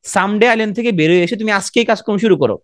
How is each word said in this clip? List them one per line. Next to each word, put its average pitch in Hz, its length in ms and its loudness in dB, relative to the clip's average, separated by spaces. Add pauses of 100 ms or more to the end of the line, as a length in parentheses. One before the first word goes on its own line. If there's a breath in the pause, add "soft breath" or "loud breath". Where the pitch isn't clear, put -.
সামডে 208 440 0
আইল্যান্ড 220 280 -2
থেকে 233 160 -2
বের 160 180 2
হয়ে 180 120 4
এসে 180 140 -2
তুমি 220 160 -4
আজকেই 202 320 -2
কাজকর্ম 214 340 -2
শুরু 202 180 2
করো, 110 280 -2